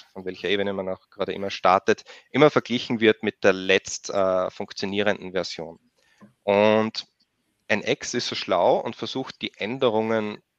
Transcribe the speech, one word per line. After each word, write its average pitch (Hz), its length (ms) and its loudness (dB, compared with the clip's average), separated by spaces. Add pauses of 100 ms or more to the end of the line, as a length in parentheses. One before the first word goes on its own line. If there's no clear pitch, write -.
(140)
von 95 100 -14
welcher 92 260 -6
Ebene 101 220 0
man 95 160 -6
auch 92 220 -10
gerade 92 240 -6
immer 98 160 -8
startet, - 560 2 (260)
immer 143 180 8
verglichen 120 520 -2
wird 110 200 4
mit - 220 -4
der 98 100 6
letzt, 95 560 0
äh, 92 400 0
funktionierenden 98 840 -4
Version. 82 460 -8 (640)
Und 107 600 2 (640)
N - 160 0
X - 300 -4
ist 120 140 -4
so - 80 -8
schlau 101 420 2
und 117 180 -6
versucht, - 460 -10
die - 160 -8
Änderungen 110 840 -2 (180)